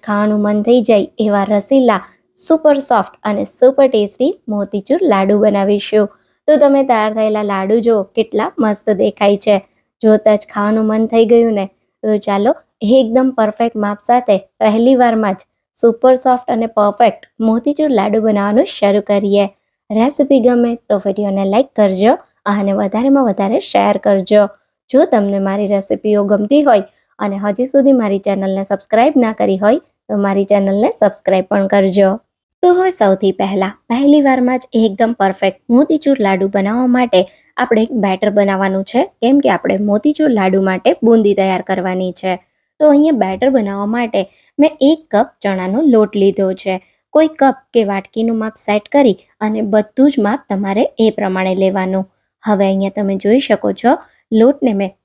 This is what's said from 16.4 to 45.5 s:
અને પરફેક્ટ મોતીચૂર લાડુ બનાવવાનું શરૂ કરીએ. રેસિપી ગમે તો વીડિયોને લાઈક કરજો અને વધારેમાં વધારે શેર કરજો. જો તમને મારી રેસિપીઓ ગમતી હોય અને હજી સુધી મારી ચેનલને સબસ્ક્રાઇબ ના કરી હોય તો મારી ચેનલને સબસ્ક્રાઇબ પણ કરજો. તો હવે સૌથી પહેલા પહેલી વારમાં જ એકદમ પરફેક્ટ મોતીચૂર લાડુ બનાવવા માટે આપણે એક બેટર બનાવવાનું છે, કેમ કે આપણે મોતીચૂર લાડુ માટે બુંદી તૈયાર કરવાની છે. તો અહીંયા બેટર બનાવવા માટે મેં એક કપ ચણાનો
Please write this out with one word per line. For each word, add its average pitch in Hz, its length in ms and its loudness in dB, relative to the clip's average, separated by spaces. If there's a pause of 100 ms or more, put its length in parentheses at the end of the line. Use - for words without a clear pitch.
અને 226 160 -2
પરફેક્ટ 208 580 0 (140)
મોતીચૂર 240 500 0
લાડુ 214 320 0
બનાવવાનું 208 440 0
શરૂ 202 360 0
કરીએ. 202 440 0 (460)
રેસિપી 269 480 0
ગમે 240 360 2 (140)
તો 214 80 0
વીડિયોને 196 480 -4
લાઈક 202 300 0
કરજો 208 420 2 (280)
અને 202 280 -2
વધારેમાં 220 520 0
વધારે 208 340 -2
શેર 208 380 -2
કરજો. 202 480 2 (460)
જો 285 140 4
તમને 202 340 0
મારી 196 280 -4
રેસિપીઓ 208 560 -2
ગમતી 208 380 0
હોય 233 220 2 (360)
અને 202 180 -6
હજી 208 280 -4
સુધી 277 260 2
મારી 214 280 0
ચેનલને 196 440 -4
સબસ્ક્રાઇબ 220 540 0
ના 226 160 0
કરી 202 240 -2
હોય 208 200 2
તો - 400 -10
મારી 196 260 -2
ચેનલને 202 480 0
સબસ્ક્રાઇબ 190 540 -2
પણ 196 220 -2
કરજો. 196 520 2 (440)
તો 359 100 4
હવે 370 180 0
સૌથી 196 400 0
પહેલા 190 360 -4 (220)
પહેલી 285 320 2
વારમાં 262 380 0
જ - 20 -8 (120)
એકદમ 220 400 0
પરફેક્ટ 196 460 -2 (100)
મોતીચૂર 285 500 2
લાડુ 196 280 0
બનાવવા 202 400 -2
માટે 247 320 2 (380)
આપણે 220 240 0
એક 226 100 -2
બેટર 202 380 -2
બનાવવાનું 196 540 0
છે, 240 200 -2
કેમ 277 360 0
કે 269 100 0
આપણે 196 280 -2
મોતીચૂર 214 520 0
લાડુ 190 320 0
માટે 190 420 -2
બુંદી 220 300 4
તૈયાર 190 280 -2
કરવાની 185 500 -4
છે. 185 240 -6 (440)
તો 302 100 4
અહીંયા 294 220 4
બેટર 196 380 -2
બનાવવા 202 360 -2
માટે 226 360 -2 (380)
મેં 302 120 2 (100)
એક 311 180 2 (120)
કપ - 160 0 (140)
ચણાનો 190 400 -4